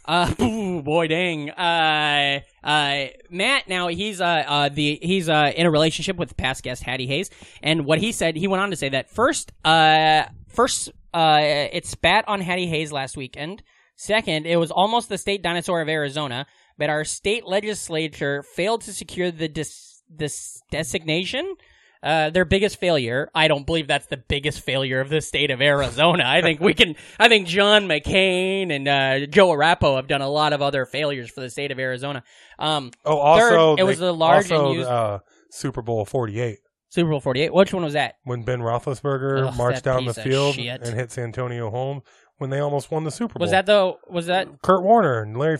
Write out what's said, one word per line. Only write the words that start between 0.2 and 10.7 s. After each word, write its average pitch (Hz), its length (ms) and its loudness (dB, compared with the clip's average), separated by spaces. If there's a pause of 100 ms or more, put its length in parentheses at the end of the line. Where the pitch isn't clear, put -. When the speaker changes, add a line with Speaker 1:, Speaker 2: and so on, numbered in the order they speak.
Speaker 1:
<laughs> - 60 -2
ooh, 202 400 -2
boy, 160 240 0
dang. 156 440 -2
Uh, 151 920 0 (240)
uh, 143 400 0 (260)
Matt, 233 380 -2
now 180 180 -2
he's, 185 340 -6
uh, 180 40 -2
uh, 147 440 0
the, 147 320 -2
he's, 175 280 -2
uh, 151 260 4
in 165 100 0
a 175 60 4
relationship 160 460 0
with 165 200 -8
past - 280 -4
guest 123 180 -8
Hattie 127 240 -6
Hayes. 147 240 -4 (320)
And 156 220 0
what 156 160 2
he 226 100 0
said, 165 260 -2
he 185 120 -2
went 190 140 0
on 202 80 -2
to 170 60 -6
say 139 120 -4
that 135 220 -4
first, - 420 -2 (120)
uh, 156 600 6 (240)
first, - 420 0 (240)